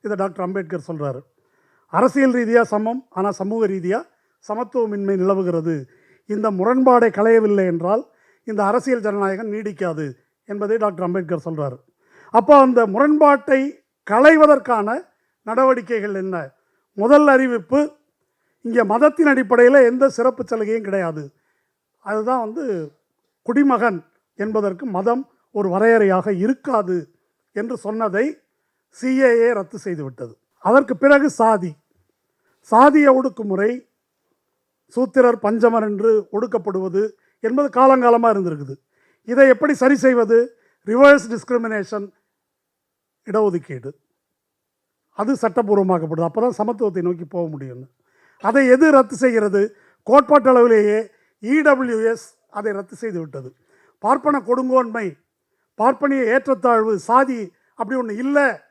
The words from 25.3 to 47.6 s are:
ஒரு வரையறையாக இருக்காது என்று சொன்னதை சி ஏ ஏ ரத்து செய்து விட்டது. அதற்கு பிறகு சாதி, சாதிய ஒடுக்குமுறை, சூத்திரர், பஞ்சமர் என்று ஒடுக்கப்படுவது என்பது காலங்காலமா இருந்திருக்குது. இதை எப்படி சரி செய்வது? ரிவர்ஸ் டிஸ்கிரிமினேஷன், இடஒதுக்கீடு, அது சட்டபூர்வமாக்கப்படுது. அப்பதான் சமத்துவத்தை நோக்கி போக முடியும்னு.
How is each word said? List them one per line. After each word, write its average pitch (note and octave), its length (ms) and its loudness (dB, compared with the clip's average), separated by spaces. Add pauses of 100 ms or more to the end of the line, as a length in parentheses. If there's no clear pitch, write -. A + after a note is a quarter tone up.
ஒரு G3+ 180 -4
வரையறையாக G3 680 2
இருக்காது G3 800 -4 (380)
என்று A3+ 240 -8
சொன்னதை A3 640 -6 (480)
சி C4 320 -4
ஏ A#3+ 180 4
ஏ A#3 140 2
ரத்து G3+ 260 -8
செய்து E3+ 240 -8
விட்டது. B2 340 -14 (220)
அதற்கு B3+ 380 0
பிறகு C#4+ 340 4
சாதி, G3+ 460 0 (960)
சாதிய C#4 420 6
ஒடுக்குமுறை, A#3 800 -2 (960)
சூத்திரர், B3 520 2
பஞ்சமர் A3+ 440 0
என்று G#3+ 500 0
ஒடுக்கப்படுவது G3+ 800 -4 (300)
என்பது C4 280 -2 (120)
காலங்காலமா B3 420 4
இருந்திருக்குது. E3+ 520 -2 (480)
இதை C4 260 4
எப்படி D4 260 2
சரி C4 220 2
செய்வது? A#3+ 600 2 (300)
ரிவர்ஸ் C4 420 6
டிஸ்கிரிமினேஷன், G#3+ 840 -6 (1120)
இடஒதுக்கீடு, E3+ 680 -4 (1160)
அது A3 240 -6
சட்டபூர்வமாக்கப்படுது. F#3+ 1000 -2
அப்பதான் A#3 260 -4
சமத்துவத்தை G#3 440 -4
நோக்கி F3 220 -6
போக D#3+ 320 -8
முடியும்னு. C3 320 -16 (520)